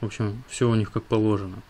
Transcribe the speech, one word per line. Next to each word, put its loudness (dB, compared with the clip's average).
В -2
общем, -4
все 2
у 4
них 0
как -4
положено. 0